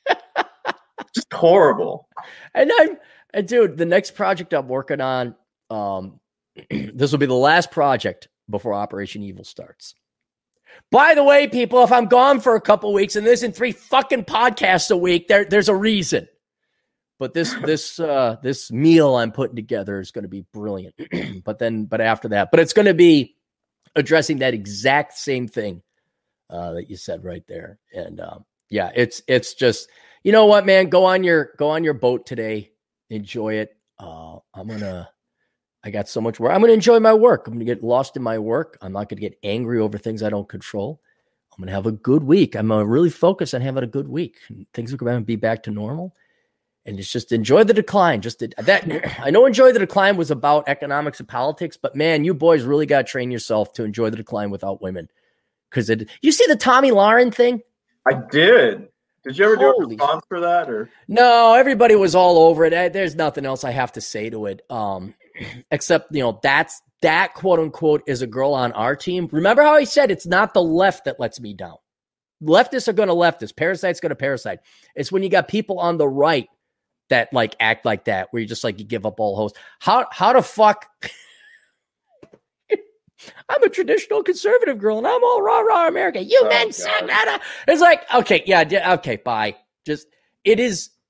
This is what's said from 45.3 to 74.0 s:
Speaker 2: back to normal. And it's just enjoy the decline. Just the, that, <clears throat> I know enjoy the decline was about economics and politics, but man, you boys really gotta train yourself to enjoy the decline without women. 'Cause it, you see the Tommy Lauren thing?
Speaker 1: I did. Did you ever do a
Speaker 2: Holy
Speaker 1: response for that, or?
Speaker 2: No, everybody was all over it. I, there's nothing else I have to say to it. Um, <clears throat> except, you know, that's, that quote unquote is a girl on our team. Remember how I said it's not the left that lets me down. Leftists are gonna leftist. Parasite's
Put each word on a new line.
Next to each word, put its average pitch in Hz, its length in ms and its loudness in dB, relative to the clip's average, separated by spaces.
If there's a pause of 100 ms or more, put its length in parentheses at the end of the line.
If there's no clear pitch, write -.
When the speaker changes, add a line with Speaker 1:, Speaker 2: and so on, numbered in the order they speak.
Speaker 2:
back 113 280 -4
to 110 60 -10
normal. 123 460 -10 (720)
And 101 120 -12
it's 98 140 -12
just 120 200 -8
enjoy 120 320 4
the 208 100 4
decline. 185 480 0
Just 117 180 -12
the, 117 180 -10
that, 190 260 0 (300)
<clears throat> - 60 -14
I 139 100 -4
know 220 160 6
enjoy 254 260 6
the 233 60 0
decline 196 380 0
was 156 140 -4
about 143 380 0
economics 143 520 -4
and 107 80 -20
politics, 143 480 -6
but - 180 -8
man, 151 300 0
you 185 80 0
boys 156 320 2
really 143 220 0
gotta 135 180 2
train 123 260 -8
yourself 107 440 -4
to 117 100 -8
enjoy 110 260 -4
the 113 60 -6
decline 104 340 -8
without 98 320 -10
women. 92 260 -10 (600)
'Cause 113 200 -2
it, 110 180 -4 (140)
you 311 100 4
see - 140 4
the 294 100 4
Tommy 254 360 2
Lauren 220 380 4
thing? 240 300 0 (460)
Speaker 1:
I 151 80 2 (160)
did. 160 580 4 (360)
Did 135 140 -8
you 202 80 4
ever 220 100 4
do - 140 4
a - 20 6
Speaker 2:
Holy 139 240 -4
Speaker 1:
response 147 320 -2
for 170 120 -8
that, 170 280 -2
or? 113 220 -10 (180)
Speaker 2:
No, 233 460 6
everybody 240 420 4
was 185 180 2
all 180 240 6
over 165 280 6
it. 160 80 2
I, 175 160 0
there's 180 260 -4
nothing 147 300 -4
else 135 180 -8
I 127 60 -6
have 127 220 -4
to 110 100 -14
say 110 260 -10
to 110 180 -10
it. 98 220 -10
Um, 101 460 -8 (280)
<clears throat> - 280 -20
except, - 440 -2
you 143 80 -4
know, 113 200 -2
that's, 143 400 0 (180)
that 175 320 0
quote 180 260 0
unquote 156 480 -2
is 131 140 -4
a 131 60 -6
girl 131 260 -2
on 123 200 -2
our 117 220 -2
team. 180 380 -6
Remember 202 300 2
how 302 120 4
I 294 100 4
said 262 260 2
it's 175 160 -6
not 190 260 0
the 190 100 4
left 175 440 0
that 131 120 -6
lets 120 220 -8
me 104 140 -14
down. 87 220 -16 (640)
Leftists 226 440 2
are 220 60 0
gonna 190 220 0
leftist. 170 420 -2
Parasite's 175 440 -4